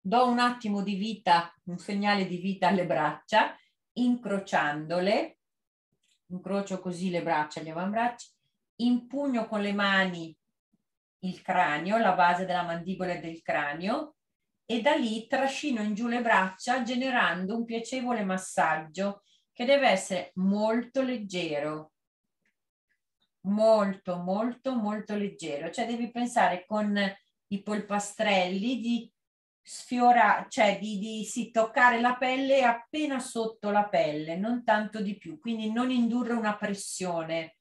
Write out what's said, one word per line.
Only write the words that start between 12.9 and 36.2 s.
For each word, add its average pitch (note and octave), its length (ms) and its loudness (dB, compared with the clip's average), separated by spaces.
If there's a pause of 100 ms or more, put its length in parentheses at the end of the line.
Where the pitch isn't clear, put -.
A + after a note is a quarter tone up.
e E3 60 -8
del E3 220 -12
cranio, E3+ 720 -4 (500)
e A#3 160 -2
da C#4+ 140 4
lì A3+ 320 -2
trascino C4+ 560 -2
in G#3+ 120 -2
giù A3+ 120 -4
le A#3 160 -2
braccia A3+ 600 2
generando A3+ 760 -2
un A#3 80 -2
piacevole A#3 600 -4
massaggio F3+ 1000 -2 (280)
che A#3+ 140 -6
deve C#4 220 6
essere F#3+ 480 0
molto G#3+ 680 0
leggero, E3 920 -4 (1600)
molto, G#3 680 4
molto, A3 580 -2
molto G#3+ 400 -2
leggero. E3 560 -4
Cioè A#3 160 -4
devi A#3 240 -4
pensare A3 560 0
con G#3 320 -2 (520)
i G3+ 120 -4
polpastrelli G3+ 1160 -2
di A#3 320 -4 (500)
sfiora-, A#3+ 840 4
cioè G3+ 300 2
di, G#3+ 200 -6
di, A3 260 -6
sì, - 260 -6
toccare A#3 500 4
la B3 160 2
pelle C4+ 480 2
appena C4+ 560 0
sotto A3 500 -4
la G#3 180 2
pelle, D#3 480 0
non A#3 280 -2
tanto G#3+ 360 0
di G3 160 -4
più, D#3+ 220 -14
quindi A3 320 -4
non B3 200 0
indurre A#3 420 0